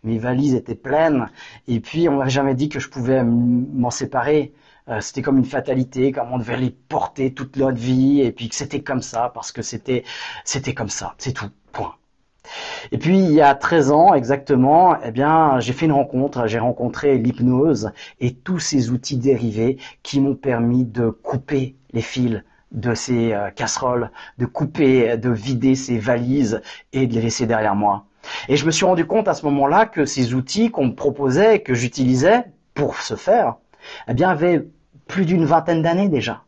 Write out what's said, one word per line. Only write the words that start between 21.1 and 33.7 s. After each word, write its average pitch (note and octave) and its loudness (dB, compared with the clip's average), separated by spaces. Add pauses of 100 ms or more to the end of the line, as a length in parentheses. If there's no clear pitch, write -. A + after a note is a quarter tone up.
les A2+ -2
fils A#2 -4 (300)
de A2+ -4
ces, A#2 -2
euh, G2+ -4
casseroles, A#2+ -4 (280)
de A#2+ 0
couper, C3 2
de A#2 -4
vider A#2+ 0
ces A#2+ -4
valises A#2+ 0 (320)
et C3 2
de A#2 -4
les A2+ 0
laisser A#2 -2
derrière A2 0
moi. G#2 0 (440)
Et C#3 4
je C#3+ 0
me E3 2
suis F#3+ 0
rendu E3+ 2
compte G#3 0
à D#3 0
ce D#3 -12
moment-là C#3+ 2
que E3 -2
ces B2+ -2
outils G3 0
qu'on C3+ 0
me A#2 -2
proposait, D3 2
que C3 -2
j'utilisais C3 2 (280)
pour - -2
ce - -8
faire, F3+ 0 (500)